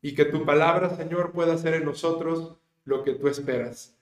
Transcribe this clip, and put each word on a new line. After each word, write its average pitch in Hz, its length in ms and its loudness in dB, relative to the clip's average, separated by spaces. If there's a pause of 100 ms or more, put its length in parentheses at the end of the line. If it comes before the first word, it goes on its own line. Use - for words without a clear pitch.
y 143 140 -8
que 147 100 6
tu 151 200 -2
palabra, 170 500 4
Señor, 170 360 -4
pueda 165 220 2
hacer 165 220 0
en 160 100 -2
nosotros 165 680 -2 (280)
lo 135 200 -2
que 135 100 0
tú 139 140 0
esperas. 135 760 -4